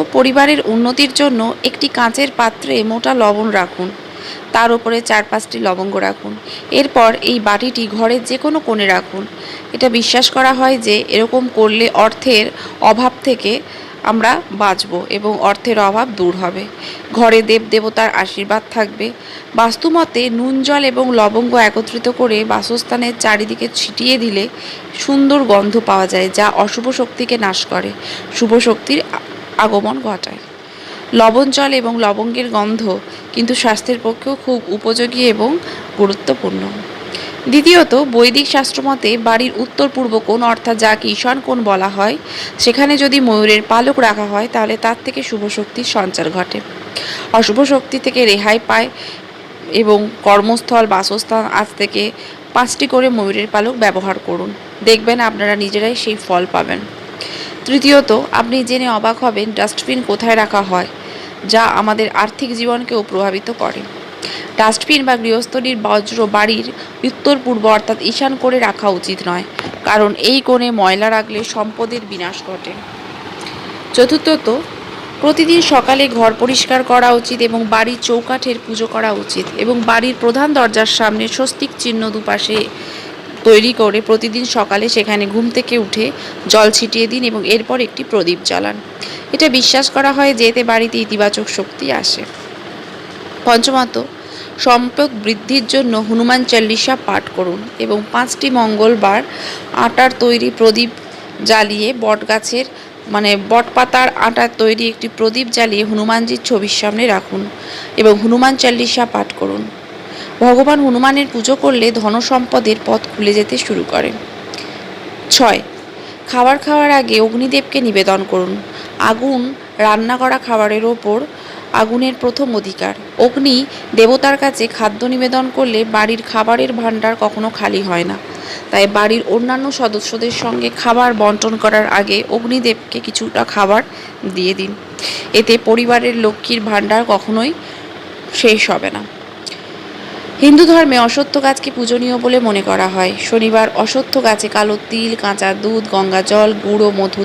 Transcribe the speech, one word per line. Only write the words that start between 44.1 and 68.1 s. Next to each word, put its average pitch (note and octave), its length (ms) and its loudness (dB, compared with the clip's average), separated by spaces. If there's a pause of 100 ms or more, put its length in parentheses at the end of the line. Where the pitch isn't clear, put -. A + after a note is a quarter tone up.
হয়, G3+ 260 -2
তাহলে A3 240 0
তার A3+ 280 -2
থেকে C4+ 180 -6
শুভ G#3+ 260 -6
শক্তির G#3+ 360 -6
সঞ্চার F#3 460 -2
ঘটে, F3+ 280 -4 (720)
অশুভ A3 320 4
শক্তি C4+ 340 0
থেকে B3+ 260 -2
রেহাই G#3+ 420 4
পায় A3+ 220 2 (840)
এবং G#3+ 260 4 (240)
কর্মস্থল, A3 640 4
বাসস্থান G#3 640 -2
আজ G#3+ 240 0
থেকে G#3 340 -2 (420)
পাঁচটি B3 340 0
করে B3+ 220 4
ময়ূরের G#3 440 -2
পালক G#3+ 240 0
ব্যবহার F#3+ 400 0 (100)
করুন। F3+ 240 -4 (340)
দেখবেন A3+ 360 4
আপনারা G#3 360 0
নিজেরাই G#3 400 -2
সেই G#3+ 200 -4
ফল F#3 260 0 (100)
পাবেন। F2 280 -2 (840)
তৃতীয়ত, C#4 460 4 (220)
আপনি A#3 320 0
জেনে B3+ 260 -2
অবাক A3+ 340 0
হবেন G#3+ 280 0
ডাস্টবিন G#3+ 540 -4
কোথায় A3+ 300 2
রাখা G#3 260 2
হয়, F#3 260 -2 (580)
যা A3 180 4
আমাদের G#3+ 500 0
আর্থিক G#3+ 420 -2
জীবনকেও A#3+ 460 -2
প্রভাবিত G3 560 -2
করে। - 220 -4 (760)
ডাস্টবিন A3+ 480 2
বা B3+ 120 2
গৃহস্থলীর A#3 640 -2
বজ্র G#3+ 440 0
বাড়ির G#3+ 400 0 (380)
উত্তর C#4+ 400 2
পূর্ব A3+ 220 0
অর্থাৎ A3 360 2
ঈশান C4+ 340 -2